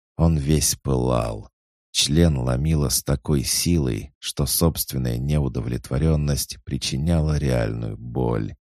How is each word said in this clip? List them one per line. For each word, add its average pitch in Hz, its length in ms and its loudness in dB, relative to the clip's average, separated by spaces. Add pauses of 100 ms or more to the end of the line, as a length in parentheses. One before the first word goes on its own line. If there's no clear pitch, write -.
(180)
Он 82 200 4
весь 73 380 2
пылал. 60 760 -2 (420)
Член 76 460 4
ломило 67 520 0
с - 140 -2
такой 69 400 -2
силой, 69 760 -2
что - 260 -4
собственная 65 720 0
неудовлетворённость 67 1500 0
причиняла 76 760 0
реальную 57 600 -2
боль. 58 640 -4